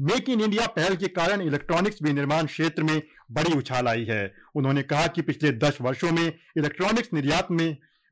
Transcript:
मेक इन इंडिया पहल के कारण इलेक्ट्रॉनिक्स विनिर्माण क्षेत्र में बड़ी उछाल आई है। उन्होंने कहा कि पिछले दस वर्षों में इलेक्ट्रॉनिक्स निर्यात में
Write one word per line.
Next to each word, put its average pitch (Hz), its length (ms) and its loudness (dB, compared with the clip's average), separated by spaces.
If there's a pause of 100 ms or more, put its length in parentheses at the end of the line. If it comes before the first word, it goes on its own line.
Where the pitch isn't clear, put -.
मेक 226 280 0
इन 226 120 2
इंडिया 214 280 2
पहल 180 260 0
के 180 140 -4
कारण 185 320 0
इलेक्ट्रॉनिक्स 170 600 0
विनिर्माण 147 440 2
क्षेत्र 156 380 -2
में 156 180 2 (300)
बड़ी 160 220 0
उछाल 127 340 0
आई 117 180 0
है। 107 160 0 (340)
उन्होंने 135 280 2
कहा 151 240 2
कि 170 140 -2
पिछले 151 380 0
दस 147 220 0
वर्षों 131 300 -2
में 165 160 2
इलेक्ट्रॉनिक्स 180 840 -2
निर्यात 156 380 0
में 165 260 0 (340)